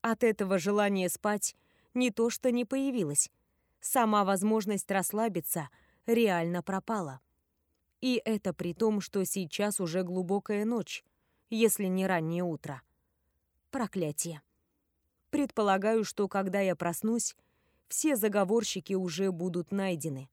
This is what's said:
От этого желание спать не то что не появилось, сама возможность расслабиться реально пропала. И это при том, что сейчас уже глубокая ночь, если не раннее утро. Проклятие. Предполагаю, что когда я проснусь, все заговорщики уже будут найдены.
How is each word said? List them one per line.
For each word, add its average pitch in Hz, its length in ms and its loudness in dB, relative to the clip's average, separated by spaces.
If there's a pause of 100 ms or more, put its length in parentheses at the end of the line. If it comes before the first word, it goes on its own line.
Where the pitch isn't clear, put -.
От 226 240 0
этого 196 340 2
желание 202 520 2
спать - 440 -2 (420)
не 254 140 2
то 233 180 0
что 247 240 0
не 240 120 2
появилось, 247 680 0 (500)
сама 214 440 4
возможность 196 640 0
расслабиться 190 800 -2 (340)
реально 180 580 2
пропала. 190 580 -4 (800)
И 247 240 2
это 208 280 -2
при 170 220 -4
том, 214 260 2
что 190 240 -4
сейчас 196 560 -4
уже 180 220 -2
глубокая 185 640 -2
ночь, 226 380 -4 (460)
если 220 380 2
не 190 200 2
раннее 170 380 0
утро. 147 380 -6 (880)
Проклятие. 170 720 -4 (880)
Предполагаю, 214 760 2
что 196 240 -4
когда 196 320 -2
я 185 160 2
проснусь, 220 580 -2 (540)
все 302 260 0
заговорщики 202 760 0
уже 185 400 -2
будут 175 400 -4
найдены. 160 600 -4